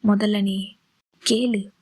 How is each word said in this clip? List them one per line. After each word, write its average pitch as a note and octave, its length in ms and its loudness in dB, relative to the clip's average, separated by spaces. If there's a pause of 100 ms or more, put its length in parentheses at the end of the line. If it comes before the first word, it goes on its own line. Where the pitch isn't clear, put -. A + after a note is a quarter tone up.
முதல்ல G#3 380 2
நீ G3 140 -2 (640)
கேளு A3+ 400 0 (200)